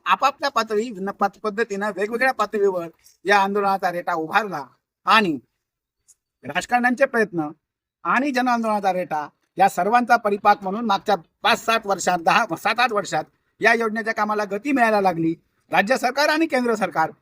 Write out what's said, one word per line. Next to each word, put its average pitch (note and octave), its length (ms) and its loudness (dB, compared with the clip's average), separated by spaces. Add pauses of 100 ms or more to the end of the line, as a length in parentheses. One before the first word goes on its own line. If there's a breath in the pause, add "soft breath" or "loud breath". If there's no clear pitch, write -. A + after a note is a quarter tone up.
आपापल्या C#4 440 0
पातळी A3+ 420 -2
विनपात G3 380 -4 (140)
पद्धतीनं G#3 520 -4
वेगवेगळ्या A#3 380 0
पातळीवर G3 540 0 (360 soft breath)
या G3+ 160 4
आंदोलनाचा G3 520 0
रेटा F3 220 -4
उभारला E3 540 -4 (380)
आणि F#3 340 2 (1040)
राजकारण्यांचे A#3+ 640 0
प्रयत्न F3 440 -2 (540)
आणि A#3+ 280 0
जनआंदोलनाचा A3+ 640 0
रेटा D3+ 360 -6 (280)
या F#3+ 120 4
सर्वांचा A#3 460 2
परिपाक G#3 480 2
म्हणून G3+ 220 -6
मागच्या G3+ 300 0
पाच - 500 -4
सात A3+ 200 2
वर्षात, F#3 340 0
दहा, E3+ 360 2
सात A3 240 -4
आठ B3 120 2
वर्षात E3+ 320 -2 (360)
या A3 140 4
योजनेच्या A3+ 400 -2
कामाला G#3+ 300 -2
गती G#3 280 -4
मिळायला A3+ 300 4
लागली. E3 340 0 (360)
राज्य G3+ 260 2
सरकार B3+ 320 0
आणि D#4 180 2
केंद्र B3 280 0
सरकार E3+ 360 -2 (100)